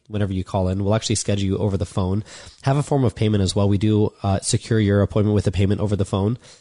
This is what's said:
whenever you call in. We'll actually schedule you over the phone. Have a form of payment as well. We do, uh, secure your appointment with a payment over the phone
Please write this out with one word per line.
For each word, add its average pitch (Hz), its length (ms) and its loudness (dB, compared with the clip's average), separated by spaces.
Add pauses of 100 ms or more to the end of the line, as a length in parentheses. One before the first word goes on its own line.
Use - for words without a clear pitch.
whenever 101 260 -2
you 92 120 -2
call 95 240 -2
in. 98 160 -2
We'll 101 100 2
actually 110 220 -2
schedule 101 280 -2
you 95 140 0
over 98 180 -2
the 90 80 -2
phone. 95 380 -2 (400)
Have 139 140 0
a 147 80 0
form 143 180 0
of 120 140 0
payment 107 260 2
as 90 140 0
well. 101 120 2
We 101 100 2
do, 107 340 2 (100)
uh, 98 160 0
secure - 400 -2
your 101 240 4
appointment 104 320 2
with 101 140 0
a - 20 -2
payment 101 300 2
over 104 160 -2
the 92 80 0
phone 104 340 -2 (220)